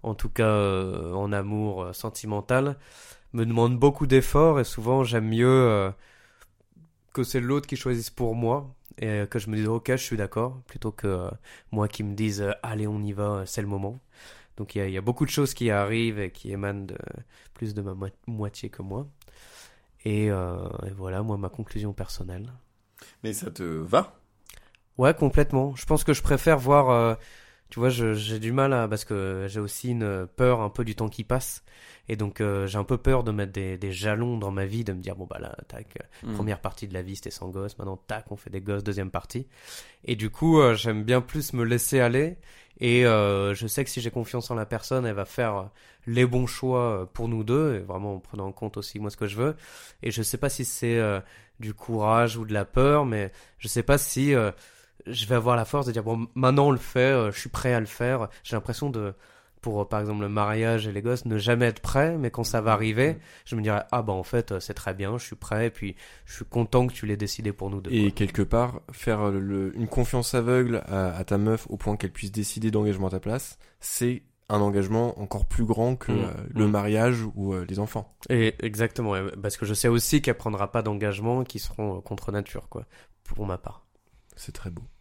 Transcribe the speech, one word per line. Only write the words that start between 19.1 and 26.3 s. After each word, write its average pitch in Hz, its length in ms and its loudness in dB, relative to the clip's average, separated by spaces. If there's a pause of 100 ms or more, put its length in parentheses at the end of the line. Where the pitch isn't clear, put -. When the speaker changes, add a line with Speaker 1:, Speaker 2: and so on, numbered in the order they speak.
Speaker 1:
Et, 107 240 2
euh, 90 260 -2 (300)
et 98 60 -8
voilà, 95 320 -6
moi, 107 140 -4
ma 98 120 -6
conclusion 104 440 -8
personnelle. 92 580 -10 (720)
Speaker 2:
Mais 110 100 -4
ça 90 180 -8
te 87 120 -10
va ? 87 560 0 (760)
Speaker 1:
Ouais, 131 160 8
complètement. 143 640 4
Je - 100 -10
pense - 180 4
que 151 100 4
je - 80 0
préfère 147 380 6